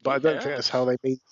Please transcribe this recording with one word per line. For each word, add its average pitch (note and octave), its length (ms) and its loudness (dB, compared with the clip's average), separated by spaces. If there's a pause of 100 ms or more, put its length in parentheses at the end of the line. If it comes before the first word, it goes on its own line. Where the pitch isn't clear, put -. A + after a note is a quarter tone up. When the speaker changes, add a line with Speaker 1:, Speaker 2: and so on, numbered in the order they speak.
Speaker 1:
But C3 100 0
I C#3 80 0
don't D#3 180 4
think - 140 -6
Speaker 2:
Yeah. C#3+ 40 -4
Speaker 1:
that's B2 140 -2
how B2+ 160 0
they B2+ 180 2
mean C3 160 -2 (120)